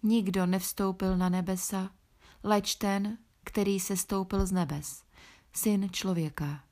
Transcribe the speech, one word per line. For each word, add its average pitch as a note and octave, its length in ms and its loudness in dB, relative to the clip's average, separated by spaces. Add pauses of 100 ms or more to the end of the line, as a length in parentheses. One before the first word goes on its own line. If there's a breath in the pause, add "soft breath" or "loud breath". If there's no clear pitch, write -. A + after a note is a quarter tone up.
Nikdo G3 440 2
nevstoupil F#3 680 0
na F#3 120 2
nebesa, F#3 600 -2 (520 soft breath)
leč G#3 320 2
ten, G3+ 440 0 (260)
který G3 360 0
sestoupil F#3+ 640 0
z F#3 60 -2
nebes, D3+ 520 -2 (480 loud breath)
Syn G3+ 400 2
člověka. D#3 800 -2